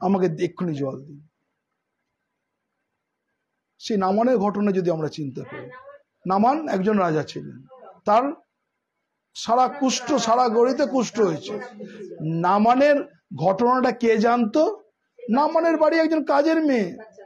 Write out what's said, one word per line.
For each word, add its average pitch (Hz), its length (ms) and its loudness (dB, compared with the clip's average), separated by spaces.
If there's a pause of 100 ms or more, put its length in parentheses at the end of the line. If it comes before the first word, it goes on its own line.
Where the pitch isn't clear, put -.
আমাকে 185 440 0
এক্ষুনি 175 300 -6
জল 135 300 -8
দিন।" 151 220 -20 (2500)
সেই 226 180 -4
নামানের 208 420 2
ঘটনা 202 340 0
যদি 180 180 -2
আমরা 160 180 -4
চিন্তা 139 340 -10
করি, - 280 -16 (560)
নামান 247 420 0
একজন 202 300 0
রাজা 156 240 0
ছিলেন, 139 420 -14 (400)
তার 247 280 2 (1040)
সারা 247 340 2
কুষ্ঠ, 285 460 -2
সারা 240 340 2
গড়িতে 247 380 2
কুষ্ঠ 233 340 -2
হয়েছে। 180 400 -2 (640)
নামানের 214 720 2 (400)
ঘটনাটা 240 560 2
কে 226 260 2
জানতো? 240 640 2 (480)
নামানের 320 460 2
বাড়ি 311 220 2
একজন 311 260 0
কাজের 311 400 2
মেয়ে, 226 320 0 (300)